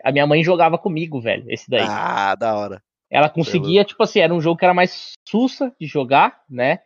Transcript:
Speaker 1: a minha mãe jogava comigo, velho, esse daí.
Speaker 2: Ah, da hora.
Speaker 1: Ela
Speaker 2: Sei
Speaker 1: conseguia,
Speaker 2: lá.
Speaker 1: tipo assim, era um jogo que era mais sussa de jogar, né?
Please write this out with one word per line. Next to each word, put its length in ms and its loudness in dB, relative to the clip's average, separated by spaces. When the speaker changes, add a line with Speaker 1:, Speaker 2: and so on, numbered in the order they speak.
Speaker 1:
a 80 0
minha 160 2
mãe 160 4
jogava 340 2
comigo, 440 -6
velho, 260 -4
esse 220 -10
daí. 180 0
Speaker 2:
Ah, 480 -2
da 220 -2
hora. 240 -8
Speaker 1:
Ela 180 2
Speaker 2:
Sei 80 -4
Speaker 1:
conseguia, 460 0
Speaker 2:
lá. 40 2
Speaker 1:
tipo 180 -2
assim, 160 0
era 140 4
um 80 -2
jogo 160 0
que 80 0
era 80 6
mais 400 -2
sussa 520 -2
de 80 -10
jogar, 640 0
né? 360 -2